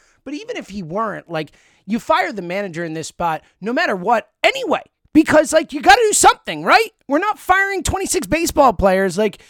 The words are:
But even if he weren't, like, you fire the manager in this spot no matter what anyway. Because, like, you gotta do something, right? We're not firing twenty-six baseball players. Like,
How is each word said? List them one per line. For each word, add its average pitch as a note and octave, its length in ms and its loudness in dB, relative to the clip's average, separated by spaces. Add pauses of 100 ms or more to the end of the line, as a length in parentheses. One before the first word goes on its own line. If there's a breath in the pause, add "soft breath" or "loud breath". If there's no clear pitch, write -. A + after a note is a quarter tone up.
(240 soft breath)
But C4+ 100 -12
even A4 240 -10
if A3 120 -14
he G3 120 -12
weren't, F3 480 -8
like, D#3+ 220 -8 (340 soft breath)
you G3+ 140 -4
fire E4 340 -2
the G3+ 80 -10
manager F3 420 -8
in D#3+ 100 -8
this D#3+ 160 -10
spot E3 340 -6 (180 soft breath)
no A3 120 -6
matter D4 220 -2
what G#3 360 -2 (120)
anyway. G4 380 0 (320)
Because, D#4 380 4
like, D#4+ 220 0
you C#4+ 80 -6
gotta G4+ 200 6
do G#4+ 120 2
something, D#3+ 500 2
right? F#4 260 2 (180)
We're C#4 100 0
not G4+ 220 -4
firing G4 420 0
twenty-six F4+ 460 -4
baseball D4 460 2
players. F#3 440 0
Like, G#3+ 320 -2